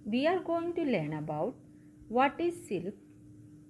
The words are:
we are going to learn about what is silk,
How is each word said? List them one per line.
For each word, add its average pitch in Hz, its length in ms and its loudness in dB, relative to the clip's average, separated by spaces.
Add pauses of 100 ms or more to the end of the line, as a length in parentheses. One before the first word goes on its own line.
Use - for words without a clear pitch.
we 247 220 2
are 359 140 4
going 339 340 0
to 339 80 0
learn 170 320 2
about 151 400 -2 (540)
what 262 300 4
is 339 160 0 (140)
silk, 185 260 -2 (760)